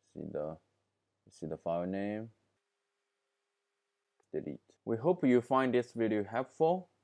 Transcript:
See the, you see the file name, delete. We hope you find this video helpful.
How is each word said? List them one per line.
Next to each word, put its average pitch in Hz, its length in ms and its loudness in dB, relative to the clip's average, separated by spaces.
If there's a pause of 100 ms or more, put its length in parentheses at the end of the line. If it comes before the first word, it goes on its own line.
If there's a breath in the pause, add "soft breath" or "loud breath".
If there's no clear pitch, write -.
(140)
See 78 80 -10 (100)
the, 76 240 -6 (680)
you - 60 -20
see - 160 -12
the 78 100 -6
file 85 280 -2
name, 104 440 -4 (2000)
delete. - 300 -8 (240)
We 113 120 0
hope 160 280 0
you 123 160 6
find 131 320 2
this 123 200 0
video 110 300 2
helpful. 160 680 -2 (140)